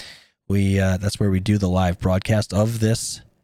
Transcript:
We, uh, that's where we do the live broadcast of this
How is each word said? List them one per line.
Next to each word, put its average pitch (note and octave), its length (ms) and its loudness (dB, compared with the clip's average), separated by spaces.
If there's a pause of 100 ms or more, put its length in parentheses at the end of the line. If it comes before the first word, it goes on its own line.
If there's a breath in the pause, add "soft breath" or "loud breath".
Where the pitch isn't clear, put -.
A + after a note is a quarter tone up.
(480 loud breath)
We, G2 320 2
uh, F#2+ 180 2
that's F#2+ 220 -4
where G#2 100 2
we F#2+ 120 0
do G#2 160 2
the G2 120 0
live F2+ 300 0
broadcast F#2+ 540 0
of A2 260 0
this - 420 -2 (220)